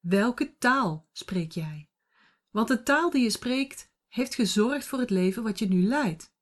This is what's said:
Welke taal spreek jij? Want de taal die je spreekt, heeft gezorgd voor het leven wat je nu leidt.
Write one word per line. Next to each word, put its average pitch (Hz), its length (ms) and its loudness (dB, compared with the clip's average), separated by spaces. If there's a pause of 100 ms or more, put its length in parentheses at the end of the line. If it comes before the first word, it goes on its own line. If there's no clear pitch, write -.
Welke 208 580 0
taal 240 540 0
spreek 175 400 -6
jij? 156 380 -10 (600)
Want 220 180 0
de 247 140 2
taal 311 280 2
die 269 120 4
je 226 80 4
spreekt, 262 640 -4 (160)
heeft 254 260 -4
gezorgd 233 520 0
voor 269 120 -6
het 247 120 -2
leven 190 320 0
wat 214 160 -4
je 214 100 0
nu 180 180 4
leidt. 226 560 -2